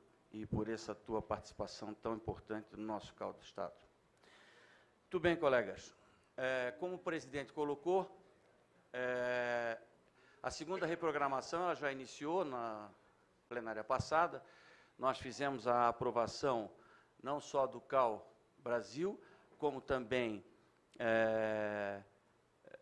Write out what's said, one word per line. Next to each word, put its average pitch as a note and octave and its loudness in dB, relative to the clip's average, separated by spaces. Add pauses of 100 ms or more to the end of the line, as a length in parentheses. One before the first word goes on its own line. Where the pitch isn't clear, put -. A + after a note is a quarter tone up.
(320)
e G#2+ -8
por G#2+ -2
essa A2 -4
tua A2 -2
participação - -6
tão A2+ -4
importante G#2+ -8
no G#2+ -6
nosso G#2+ -6
cal G2 -8
do - -20
Estado. - -8 (1300)
Muito - -4
bem, E3+ 4
colegas. B2 2 (440)
É, B2+ 0
como F3+ -2
o F3 -8
presidente C#3+ -4
colocou, D3+ 2 (840)
é, B2 0 (640)
a B2+ -2
segunda F3 -4
reprogramação D#3 0
ela F3 2
já C#3+ -2
iniciou C#3+ -2
na A#2 -6 (580)
plenária A2+ -4
passada. D#3 2 (540)
Nós B2+ 2
fizemos B2+ -4
a A#2+ 6
aprovação A#2 2 (540)
não C#3+ -2
só C#3 2
do B2 -4
cal A#2 2 (280)
Brasil, A#2+ -2 (400)
como C#3 0
também, A#2+ 0 (560)
é, A2 2 (800)